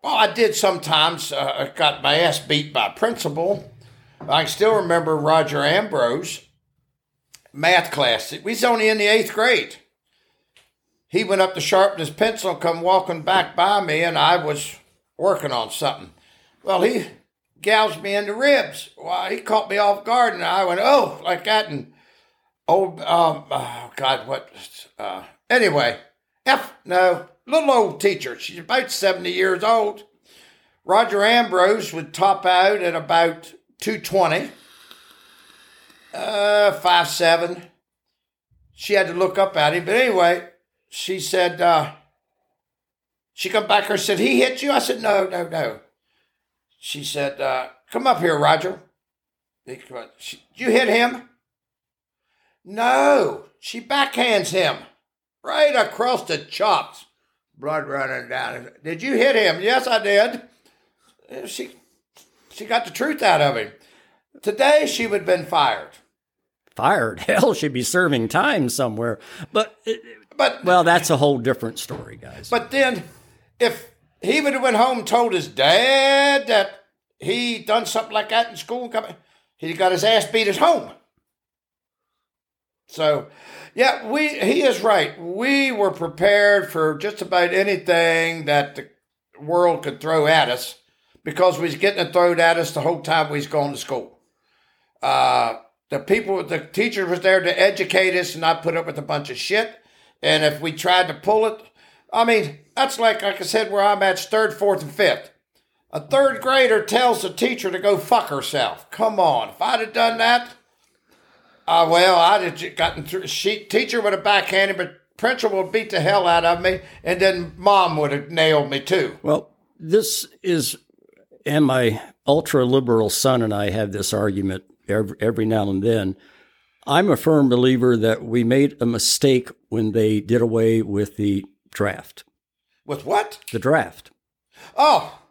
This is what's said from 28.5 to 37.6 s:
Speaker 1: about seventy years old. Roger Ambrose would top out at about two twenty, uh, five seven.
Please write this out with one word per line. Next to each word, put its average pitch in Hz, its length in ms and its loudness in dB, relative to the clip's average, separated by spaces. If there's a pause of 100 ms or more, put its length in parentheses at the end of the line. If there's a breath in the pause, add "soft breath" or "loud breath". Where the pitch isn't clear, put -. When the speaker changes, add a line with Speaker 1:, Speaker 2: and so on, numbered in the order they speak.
Speaker 1:
about 247 320 -4
seventy 180 400 -2
years 180 320 -2
old. 208 400 0 (800 soft breath)
Roger 202 400 2
Ambrose 202 680 2
would 160 220 -12
top 185 320 0
out 190 340 4
at 175 140 -4
about 165 580 0 (280)
two 214 200 -4
twenty, 180 500 0 (1600 soft breath)
uh, 208 580 2
five 175 360 2
seven. 170 560 0 (1080)